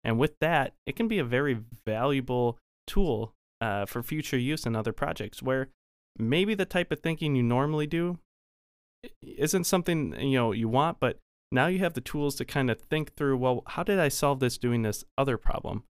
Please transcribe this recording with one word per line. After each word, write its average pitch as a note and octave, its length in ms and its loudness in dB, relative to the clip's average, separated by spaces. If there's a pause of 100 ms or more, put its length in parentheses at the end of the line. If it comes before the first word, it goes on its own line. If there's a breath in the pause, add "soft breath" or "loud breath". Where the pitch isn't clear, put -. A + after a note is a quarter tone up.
And A2+ 160 0
with D3+ 200 0
that, D#3 360 2 (100)
it - 100 -6
can A3+ 120 -2
be G#3+ 120 0
a C3+ 60 0
very B2 340 0 (260)
valuable B2 720 0 (320)
tool, B2 440 2 (280)
uh, G2+ 240 -2
for A#2 160 -6
future D3 360 -4
use C3 280 -2
in A#2 100 0
other A2 180 -2
projects C#3 480 -6
where C3 280 -2 (480)
maybe F3 380 2
the G3 100 0
type F3 260 -2
of D3+ 80 -4
thinking D#3 360 0
you B2 80 4
normally D3 440 2
do E3+ 320 -2 (840)
i-, - 40 -16 (120)
isn't E3 440 -2
something, E3+ 540 0
you C3+ 180 2
know, A#2 140 2
you A2+ 160 -2
want, C#3+ 320 2
but B2 200 0 (320)
now B2+ 160 2
you F#3 120 0
have E3+ 140 0
the C#3 80 -4
tools D3 340 -2
to B2 100 -6
kind C3 240 0
of A2 100 0
think - 360 -4
through, C3+ 220 0
"Well, B2 300 0
how - 160 -6
did G3 160 2
I D3+ 80 4
solve C#3 320 2
this B2 180 0
doing A#2+ 260 2
this G#2 200 -2 (140)
other C3+ 200 2
problem?" - 460 0 (140)